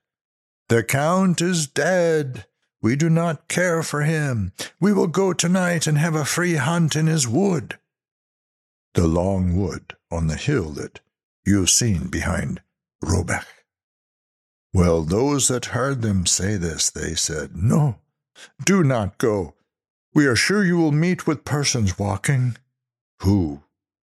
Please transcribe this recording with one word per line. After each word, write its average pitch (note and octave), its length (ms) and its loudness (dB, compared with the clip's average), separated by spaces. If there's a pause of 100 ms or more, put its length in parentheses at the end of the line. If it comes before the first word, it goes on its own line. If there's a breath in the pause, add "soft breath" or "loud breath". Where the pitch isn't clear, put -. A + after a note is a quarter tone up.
(680)
'The A#2 160 2
Count E3+ 560 0
is E3+ 260 -2
dead. D3+ 800 -2 (360)
We A2 120 2
do D#3 140 0
not E3 400 0
care F3 340 0
for D3 200 -4
him. C#3+ 500 -2 (260 loud breath)
We G3+ 140 4
will G3 140 2
go F3+ 260 0
tonight F3 540 0
and D#3 100 2
have D#3 180 2
a D3+ 120 -2
free F3 300 0
hunt D#3+ 380 0
in D#3 120 0
his D#3+ 200 0
wood, D3 520 -2 (1160)
the F2+ 120 2
long F2+ 500 0
wood - 400 -6 (140)
on E2 160 -4
the D#2 100 -2
hill G2 360 -2
that - 280 -12 (460)
you've F#2+ 240 2
seen F#2 380 0
behind E2 540 -4 (400)
Robach.' E2+ 440 -2 (1300)
Well, F2 300 4
those B2+ 440 0
that B2 280 -4
heard C3 240 -2
them G2+ 240 0
say G2 320 -2
this, E2+ 320 -2
they D#2 260 -8
said, D#2 400 -6
'No, B2+ 460 0 (640 loud breath)
do F#3+ 180 4
not A#2+ 360 0
go. G2+ 360 0 (600)
We D3+ 120 6
are B2 80 4
sure G3 300 2
you F3 140 2
will D#3 140 2
meet E3+ 340 0
with D#3 180 -2
persons B2 540 0
walking A#2 580 0 (640)
who F2 440 2 (440)